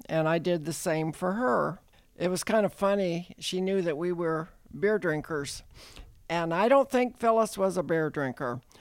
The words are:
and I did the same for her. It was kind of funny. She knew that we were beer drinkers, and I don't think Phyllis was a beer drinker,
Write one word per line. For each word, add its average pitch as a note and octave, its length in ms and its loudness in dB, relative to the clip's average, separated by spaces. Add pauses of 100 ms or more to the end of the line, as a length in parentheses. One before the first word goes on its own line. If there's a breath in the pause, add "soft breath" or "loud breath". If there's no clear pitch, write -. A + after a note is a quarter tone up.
and D#3 200 0
I E3 120 2
did F3 260 -2
the D#3+ 80 -4
same D#3 380 -2
for F3+ 220 -4
her. G3+ 460 0 (380 soft breath)
It F3 120 0
was F3+ 140 -2
kind G#3+ 220 2
of F3+ 80 -2
funny. F#3+ 680 0
She F#3 220 -4
knew F#3+ 200 0
that E3 160 -2
we F3 140 -2
were E3 380 -2 (280)
beer G3+ 200 0
drinkers, D3+ 680 -4 (680 loud breath)
and E3 240 -2
I G3 140 4
don't C4+ 220 6
think B3 300 0
Phyllis A3+ 380 2
was F#3+ 200 0
a F3 60 2
beer D#3 260 0
drinker, B2+ 520 -4 (200 loud breath)